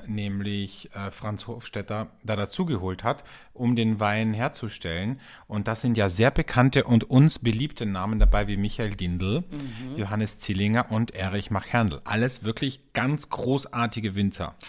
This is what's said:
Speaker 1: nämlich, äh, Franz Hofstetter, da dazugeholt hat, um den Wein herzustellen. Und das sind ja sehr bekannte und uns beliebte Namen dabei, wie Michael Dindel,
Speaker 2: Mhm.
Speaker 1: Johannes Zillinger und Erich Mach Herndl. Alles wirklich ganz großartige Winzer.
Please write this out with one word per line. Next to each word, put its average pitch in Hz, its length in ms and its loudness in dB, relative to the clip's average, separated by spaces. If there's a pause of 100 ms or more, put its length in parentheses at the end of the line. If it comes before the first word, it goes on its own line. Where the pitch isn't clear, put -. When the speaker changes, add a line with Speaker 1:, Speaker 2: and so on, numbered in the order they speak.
Speaker 1:
nämlich, 101 840 -6
äh, 98 180 -8
Franz 107 360 -8
Hofstetter, 107 600 -8 (160)
da 110 120 -2
dazugeholt 101 680 -2
hat, 120 200 -2 (300)
um 123 220 2
den 110 240 2
Wein 110 340 2
herzustellen. 110 880 -4 (280)
Und 104 200 -4
das 110 140 -2
sind 120 160 2
ja 101 120 4
sehr 107 220 4
bekannte 135 520 4
und 117 260 4
uns 135 300 6
beliebte 117 460 0
Namen 101 340 -2
dabei, 104 280 8
wie 101 100 0
Michael 104 380 -2
Dindel, 95 540 -2
Speaker 2:
Mhm. 131 480 -10
Speaker 1:
Johannes 104 400 -2
Zillinger 104 540 0
und 110 240 -2
Erich 95 340 -4
Mach 98 180 -2
Herndl. 107 360 0
Alles 113 400 -2
wirklich 123 500 -6
ganz 139 360 -2
großartige 117 840 -2
Winzer. 98 400 -2 (140)